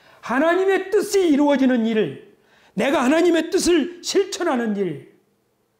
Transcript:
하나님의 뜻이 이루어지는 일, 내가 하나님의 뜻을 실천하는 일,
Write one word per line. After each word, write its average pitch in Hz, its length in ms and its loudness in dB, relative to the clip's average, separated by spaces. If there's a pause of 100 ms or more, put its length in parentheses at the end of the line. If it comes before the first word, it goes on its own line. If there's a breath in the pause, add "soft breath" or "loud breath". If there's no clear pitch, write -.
(200 soft breath)
하나님의 359 720 0
뜻이 381 380 0
이루어지는 269 580 2
일, 208 500 -4 (380 soft breath)
내가 269 300 0
하나님의 320 460 2
뜻을 330 520 0
실천하는 285 760 -2
일, 165 400 -8 (640)